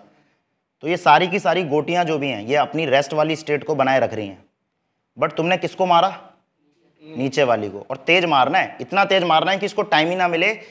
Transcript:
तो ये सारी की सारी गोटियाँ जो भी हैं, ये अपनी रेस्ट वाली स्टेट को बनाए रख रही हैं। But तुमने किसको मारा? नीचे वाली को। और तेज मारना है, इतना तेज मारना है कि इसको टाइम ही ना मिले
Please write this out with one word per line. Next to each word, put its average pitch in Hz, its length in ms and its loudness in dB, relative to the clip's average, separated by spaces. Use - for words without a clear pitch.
तो 143 80 -8
ये 175 80 -2
सारी 170 320 4
की 190 100 -2
सारी 180 260 0
गोटियाँ 156 400 0
जो 156 140 -2
भी 139 100 -2
हैं, 107 140 -6
ये 123 140 -2
अपनी 147 300 0
रेस्ट 139 260 2
वाली 156 240 0
स्टेट 147 280 -4
को 156 100 -2
बनाए 131 260 2
रख 113 140 -2
रही 104 140 -8
हैं। 98 160 -18
But 160 180 -2
तुमने 170 200 -2
किसको 180 300 -4
मारा? 180 440 0
नीचे 151 400 -4
वाली 110 280 0
को। 101 200 -14
और 135 60 -6
तेज 175 280 2
मारना 147 340 2
है, 123 220 -4
इतना 185 240 0
तेज 190 180 2
मारना 165 280 2
है 196 80 -2
कि 196 80 -6
इसको 202 160 -4
टाइम 160 260 2
ही 180 80 -2
ना 180 120 0
मिले 175 260 0